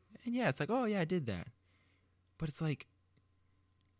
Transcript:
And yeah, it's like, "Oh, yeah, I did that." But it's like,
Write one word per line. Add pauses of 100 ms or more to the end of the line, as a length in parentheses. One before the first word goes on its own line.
(260)
And
yeah,
it's
like,
"Oh,
yeah,
I
did
that." (880)
But
it's
like, (1120)